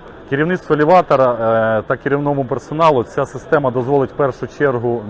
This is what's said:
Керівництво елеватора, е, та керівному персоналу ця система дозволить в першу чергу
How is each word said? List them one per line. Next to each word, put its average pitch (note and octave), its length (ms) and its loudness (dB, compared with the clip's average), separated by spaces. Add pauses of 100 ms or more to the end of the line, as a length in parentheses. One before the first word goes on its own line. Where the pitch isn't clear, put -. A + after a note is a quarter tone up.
(300)
Керівництво D#3 460 -2
елеватора, D3+ 580 4
е, A2+ 540 0
та C3 100 -2
керівному C#3+ 480 -2
персоналу D3 580 0
ця C#3 220 -4
система C3+ 460 -2
дозволить C3 400 0
в - 40 -20
першу C3 320 -2
чергу A#2+ 640 -4